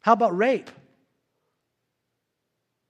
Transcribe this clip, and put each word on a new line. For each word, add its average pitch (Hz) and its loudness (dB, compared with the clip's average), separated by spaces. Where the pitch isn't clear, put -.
How 220 4
about 208 -2
rape? 233 -2